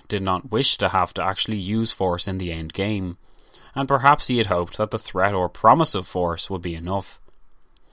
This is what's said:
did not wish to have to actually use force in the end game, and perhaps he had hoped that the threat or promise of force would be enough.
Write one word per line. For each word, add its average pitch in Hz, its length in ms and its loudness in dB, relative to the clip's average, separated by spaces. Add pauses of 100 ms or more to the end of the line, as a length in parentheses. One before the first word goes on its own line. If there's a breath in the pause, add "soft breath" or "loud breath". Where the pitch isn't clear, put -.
did 101 120 -2
not 92 300 -4
wish 123 260 2
to 92 120 0
have 90 240 0
to 87 120 -4
actually 104 320 -2
use 107 360 -2
force 87 340 0
in 95 100 -2
the 90 140 -6
end 80 220 -8
game, 98 440 -4 (560 loud breath)
and 135 140 -4
perhaps 139 400 4
he 123 120 2
had 104 80 2
hoped 87 300 -2
that 107 140 -2
the 110 80 -6
threat 95 340 0
or 92 140 0
promise 139 480 6
of 92 100 -4
force 85 440 -2
would 95 120 -6
be 85 140 -8
enough. 92 460 -8 (720 loud breath)